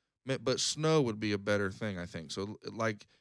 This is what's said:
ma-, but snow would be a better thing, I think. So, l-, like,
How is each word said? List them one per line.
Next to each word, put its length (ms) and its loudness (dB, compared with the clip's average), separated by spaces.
ma-, 160 -2
but 180 0
snow 420 4
would 180 2
be 120 2
a 80 2
better 320 2
thing, 260 -4
I 80 -6
think. 260 -10
So, 100 -4
l-, 80 -8
like, 340 -2